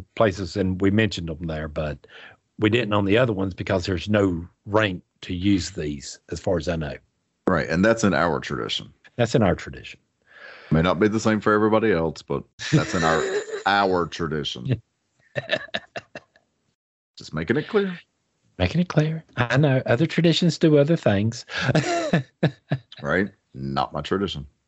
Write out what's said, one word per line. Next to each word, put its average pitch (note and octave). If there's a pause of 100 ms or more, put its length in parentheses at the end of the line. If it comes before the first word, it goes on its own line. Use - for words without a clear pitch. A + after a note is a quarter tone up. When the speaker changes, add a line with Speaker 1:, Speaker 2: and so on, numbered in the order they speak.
(140)
Speaker 1:
places, G2
and F#2
we G2
mentioned G2+
them E2
there, D#2
but D2+ (520)
we G#2+
didn't A2
on G#2
the G2
other B2
ones F#2+
because F#2+
there's F#2
no G2 (200)
rank G2+ (200)
to F#2+
use F#2
these, D2 (120)
as E2+
far F#2+
as E2
I E2+
know. D2 (540)
Speaker 2:
Right, D2+
and E2
that's A2
in F#2
our D2
tradition. A#1 (240)
Speaker 1:
That's A#2+
in C3
our F2+
tradition. - (720)
Speaker 2:
May D#2
not F2
be G#2+
the G#2+
same G#2+
for G#2+
everybody G#2+
else, E2
but C#2 (280)
that's -
in F2
our, D#2+ (280)
Speaker 1:
<laughs> -
Speaker 2:
our F#2+
tradition. D2+ (560)
Speaker 1:
<laughs> - (1700)
Speaker 2:
Just -
making E2
it D3+
clear. G3 (600)
Speaker 1:
Making F#2
it F3
clear. D#3 (120)
I A#2+
know C3+
other B2+
traditions E3
do D3+
other D3+
things. A2 (300)
<laughs> E4 (920)
Speaker 2:
Right? F2 (220)
Not C2+
my D2+
tradition. F2+ (220)